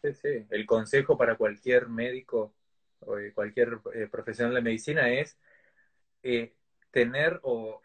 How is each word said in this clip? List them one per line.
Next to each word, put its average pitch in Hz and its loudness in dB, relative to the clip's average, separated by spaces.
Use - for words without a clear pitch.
Sí, 143 -2
sí. 131 -4
El 107 -2
consejo 123 2
para 117 4
cualquier 120 2
médico 117 -4
o, 104 -6
eh, 101 -10
cualquier, 113 0
eh, 110 -4
profesional 117 -4
de 123 2
medicina 120 0
es, 135 -2
eh, 117 -2
tener 135 2
o 113 -4